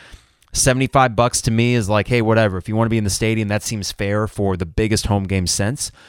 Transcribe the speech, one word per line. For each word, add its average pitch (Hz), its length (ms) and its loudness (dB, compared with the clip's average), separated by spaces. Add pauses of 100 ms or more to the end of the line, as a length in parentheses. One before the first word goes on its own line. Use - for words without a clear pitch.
(540)
seventy-five 131 640 2
bucks 120 240 0
to 117 100 0
me 120 240 2
is 104 140 0
like, 104 180 2
"Hey, 120 140 2
whatever. 110 360 2
If 87 120 -10
you 107 80 -2
wanna 113 120 2
be 113 80 0
in 107 60 0
the 101 60 0
stadium, 110 400 -2
that 104 140 -2
seems 101 280 -6
fair 104 360 -2
for 98 280 -2
the 87 100 -4
biggest 110 420 0
home 101 180 0
game 92 220 -2
since." 104 440 -4 (180)